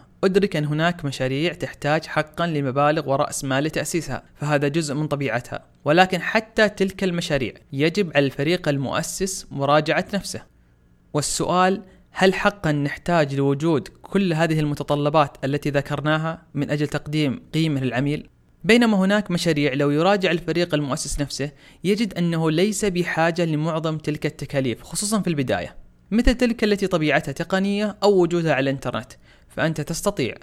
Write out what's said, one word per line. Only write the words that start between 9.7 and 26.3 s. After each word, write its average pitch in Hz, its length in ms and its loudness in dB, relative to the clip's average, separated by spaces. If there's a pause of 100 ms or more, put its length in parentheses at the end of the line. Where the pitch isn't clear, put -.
نفسه. - 280 -6 (720)
والسؤال، 180 680 0 (300)
هل 190 220 4
حقًا 202 380 0
نحتاج 147 640 0
لوجود 139 540 0 (140)
كل 190 300 0
هذه 160 280 2
المتطلبات 147 840 0
التي 139 260 -2
ذكرناها 147 720 -2 (120)
من 143 160 -2
أجل 151 160 0
تقديم 147 560 -2 (120)
قيمة 156 260 2
للعميل؟ 131 480 -2 (360)
بينما 220 320 6
هناك 202 340 2
مشاريع 151 440 0
لو 143 160 2
يراجع 180 400 2
الفريق 170 440 -2
المؤسس 147 460 -2
نفسه 143 300 -6 (340)
يجد 202 300 0
أنه 165 360 0
ليس 196 340 0
بحاجة 170 600 0
لمعظم 156 540 -2
تلك 151 280 -4
التكاليف، 135 560 -4
خصوصًا 208 380 -2
في 185 80 -2
البداية، 120 480 -2 (340)
مثل 240 240 4